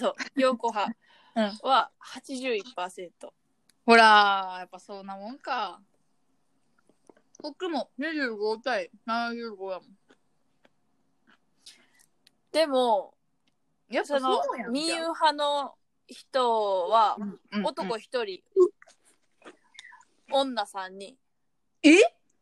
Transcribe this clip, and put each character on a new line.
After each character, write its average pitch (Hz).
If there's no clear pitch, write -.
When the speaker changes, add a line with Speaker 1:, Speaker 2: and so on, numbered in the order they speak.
Speaker 1:
そ 233
う、 -
陽 262
子 233
派 208
Speaker 2:
<laughs> -
う 226
ん。 208
Speaker 1:
は 262
八 -
十 254
一 196
パ 180
ー 180
セ 180
ン 165
ト。 -
Speaker 2:
ほ 233
ら 202
ー、 -
や 180
っ 180
ぱ 185
そ 196
ん 196
な 196
も 202
ん 285
か。 214
僕 294
も 285
二 311
十 269
五 214
対 226
七 233
十 233
五 190
や 180
も -
ん。 -
Speaker 1:
で 311
も、 247
Speaker 2:
や 277
っ -
ぱ 285
そ 415
う 269
や 220
ん、 -
Speaker 1:
そ 233
の、 -
み 302
ゆ 330
派 330
の 285
人 220
は、 220
Speaker 2:
じ 208
ゃ 202
あ。 -
う -
ん、 -
う -
ん、 -
う 208
ん。 196
Speaker 1:
男 277
一 240
人、 190
女 262
三 190
人。 202
Speaker 2:
え？ 330